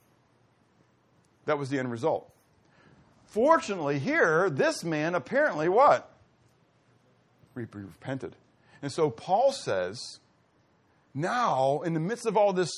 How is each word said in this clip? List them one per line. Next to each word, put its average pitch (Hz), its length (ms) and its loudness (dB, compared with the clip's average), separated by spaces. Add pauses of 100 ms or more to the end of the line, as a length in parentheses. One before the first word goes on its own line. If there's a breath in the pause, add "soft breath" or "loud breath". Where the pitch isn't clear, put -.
(1500)
That 151 120 0
was 135 120 -6
the 135 100 0
end 127 100 -4
result. 120 400 -4 (920 soft breath)
Fortunately, 202 760 2
here, 190 500 2
this 220 360 -2
man 165 320 -2
apparently 185 520 -2
what? 196 400 4 (1500)
Re-, 117 180 -8
repented. 104 640 -10 (440 soft breath)
And 143 100 -8
so 156 200 2
Paul 240 420 2
says, 101 680 -4 (920)
"Now, 151 680 0
in 165 100 -2
the 160 80 -2
midst 214 240 -4
of 208 120 0
all 208 160 4
this 180 260 0